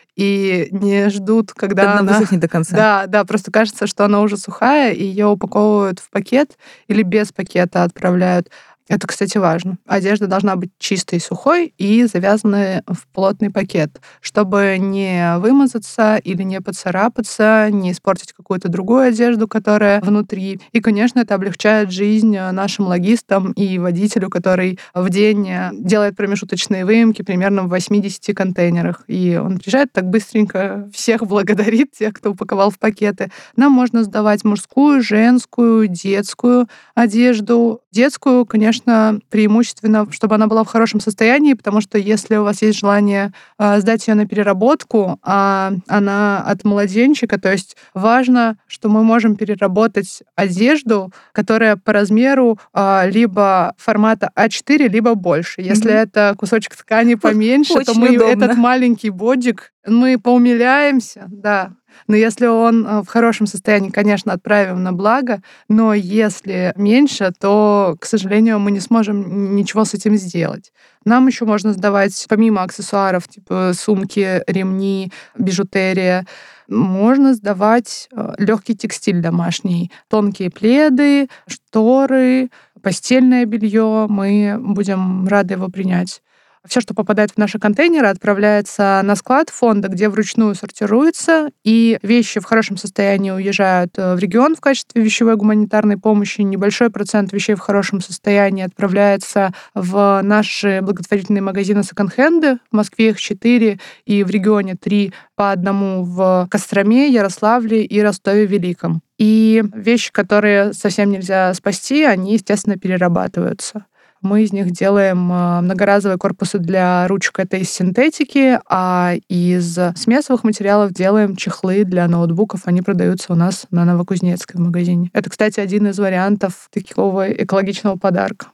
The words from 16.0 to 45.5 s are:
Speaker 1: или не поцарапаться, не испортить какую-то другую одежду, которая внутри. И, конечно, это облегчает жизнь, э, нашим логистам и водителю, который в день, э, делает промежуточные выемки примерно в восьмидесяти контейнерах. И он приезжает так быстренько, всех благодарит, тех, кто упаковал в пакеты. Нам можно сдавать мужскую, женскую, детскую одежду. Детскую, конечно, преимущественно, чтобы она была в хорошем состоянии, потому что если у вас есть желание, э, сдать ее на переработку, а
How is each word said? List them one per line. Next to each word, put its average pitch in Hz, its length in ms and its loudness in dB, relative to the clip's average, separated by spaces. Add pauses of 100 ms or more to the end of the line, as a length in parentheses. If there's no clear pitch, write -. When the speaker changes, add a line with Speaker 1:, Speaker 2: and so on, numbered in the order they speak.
Speaker 1:
или 185 260 -6
не 190 180 -6
поцарапаться, 214 1120 0
не 190 220 -2
испортить - 400 -6
какую-то 185 360 -6
другую 202 380 2
одежду, 233 400 0
которая 208 540 0
внутри. 196 600 -2 (100)
И, 226 100 -2
конечно, 220 380 0
это 220 140 0
облегчает 202 580 0
жизнь, 208 460 0
э, 185 140 -6
нашим 190 340 -4
логистам 190 680 0
и 185 260 -4
водителю, 185 500 -2
который 185 480 -2 (160)
в 180 160 -2
день, 202 400 0
э, 180 240 -6
делает 196 420 0
промежуточные 196 720 -4
выемки 220 380 2
примерно 196 400 0
в 180 60 -4
восьмидесяти 196 640 -2
контейнерах. 175 760 -2
И 180 360 -2
он 185 140 -4
приезжает 269 360 -2
так 185 120 -2
быстренько, 202 880 -2
всех 220 320 -2
благодарит, 208 720 0
тех, 214 160 -4
кто - 200 -6
упаковал 196 360 -2
в 202 80 -6
пакеты. 202 540 -4 (240)
Нам 277 160 4
можно 247 320 2
сдавать 208 400 0
мужскую, 262 580 2
женскую, 226 840 2
детскую 202 800 0 (260)
одежду. 233 880 2 (100)
Детскую, 247 540 2
конечно, 220 760 2 (100)
преимущественно, 214 840 2
чтобы 214 240 -2
она 214 120 4
была 220 180 2
в - 20 -6
хорошем 220 320 0
состоянии, 247 540 2
потому 208 260 -2
что 208 180 -2
если 208 380 -2
у 214 80 2
вас 202 180 -2
есть 214 180 2
желание, 202 520 0 (260)
э, 208 220 2
сдать 214 280 0
ее 220 100 4
на 208 100 2
переработку, 202 960 0
а 196 480 0 (160)